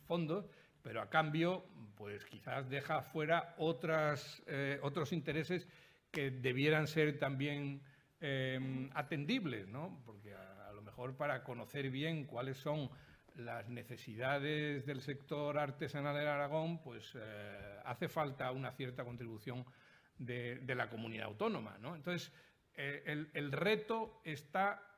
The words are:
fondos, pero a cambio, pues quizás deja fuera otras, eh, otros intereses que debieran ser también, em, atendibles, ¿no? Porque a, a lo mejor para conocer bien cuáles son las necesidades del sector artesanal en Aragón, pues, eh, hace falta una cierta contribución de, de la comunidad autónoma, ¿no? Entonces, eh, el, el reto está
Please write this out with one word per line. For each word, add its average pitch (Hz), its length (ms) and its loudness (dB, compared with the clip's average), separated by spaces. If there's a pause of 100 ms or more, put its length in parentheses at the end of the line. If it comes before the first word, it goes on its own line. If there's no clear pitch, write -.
fondos, 170 420 2 (320)
pero 113 200 -4
a 104 80 -4
cambio, 160 540 4 (320)
pues 101 300 -8
quizás 131 440 -4
deja 139 340 0
fuera 160 560 4
otras, 160 880 2
eh, 139 340 0
otros 143 320 0
intereses 160 540 0 (440)
que 139 200 2
debieran 135 560 6
ser 151 320 6
también, 139 640 0 (380)
em, 131 760 0
atendibles, 143 720 0
¿no? 139 380 -6
Porque 104 280 -14
a, 98 360 -14
a 104 40 -12
lo 104 80 -14
mejor 123 340 -8
para 139 280 0
conocer 135 480 -4
bien 151 340 0
cuáles 127 320 -2
son 147 320 0 (460)
las 117 340 -6
necesidades 131 1160 0
del 139 160 -2
sector 147 560 -2
artesanal 143 600 0
en 147 100 2
Aragón, 156 560 2
pues, 117 320 -10
eh, 104 720 -10
hace 127 240 -2
falta 135 420 0
una 131 220 -4
cierta 127 320 -4
contribución 120 600 -6 (520)
de, 123 420 -4
de 127 160 -2
la 120 140 2
comunidad 113 380 -4
autónoma, 110 520 0
¿no? 135 160 -6
Entonces, 165 360 -4 (440)
eh, 143 300 -4
el, 151 280 -2
el 147 200 -2
reto 214 720 2
está 190 580 0 (140)